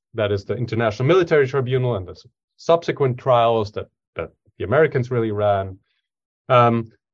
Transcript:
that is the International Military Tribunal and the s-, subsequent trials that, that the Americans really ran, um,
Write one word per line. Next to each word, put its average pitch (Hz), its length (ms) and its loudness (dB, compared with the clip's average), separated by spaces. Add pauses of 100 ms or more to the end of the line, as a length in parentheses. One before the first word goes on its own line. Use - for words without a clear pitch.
(140)
that 104 180 -2
is 98 120 -4
the - 120 -6
International 113 500 -2
Military 165 400 2
Tribunal 127 500 -2
and 92 100 -8
the 85 60 -16
s-, - 140 -20 (300)
subsequent 143 600 -2
trials 117 540 2
that, 92 160 -10 (260)
that 80 160 -10 (280)
the 92 60 -6
Americans 127 460 0
really 113 220 -2
ran, 98 460 -2 (680)
um, 117 420 2 (240)